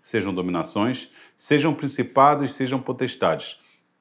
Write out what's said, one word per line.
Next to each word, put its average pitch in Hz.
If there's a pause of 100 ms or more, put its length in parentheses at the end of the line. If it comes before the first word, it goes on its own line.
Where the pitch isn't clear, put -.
sejam 98
dominações, 90 (260)
sejam 151
principados, 139
sejam 131
potestades. 117 (400)